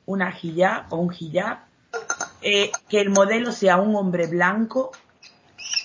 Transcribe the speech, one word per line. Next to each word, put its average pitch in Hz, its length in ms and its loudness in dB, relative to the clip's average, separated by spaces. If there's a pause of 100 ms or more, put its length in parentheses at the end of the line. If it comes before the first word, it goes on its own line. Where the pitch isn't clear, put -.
una 185 340 -4
hijab 180 520 -2
o 165 40 -2
un 175 220 0
hijab, 175 420 -4 (840)
eh, 202 280 0 (180)
que 208 120 2
el 202 100 2
modelo 214 420 4
sea 185 260 4
un 208 180 2
hombre 175 300 0
blanco 202 640 0 (920)